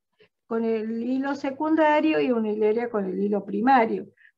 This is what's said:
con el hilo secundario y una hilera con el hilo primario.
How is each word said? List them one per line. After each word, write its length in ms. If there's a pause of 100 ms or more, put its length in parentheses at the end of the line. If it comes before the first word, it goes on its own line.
(460)
con 180
el 400
hilo 320
secundario 840
y 120
una 200
hilera 380
con 160
el 140
hilo 260
primario. 640 (300)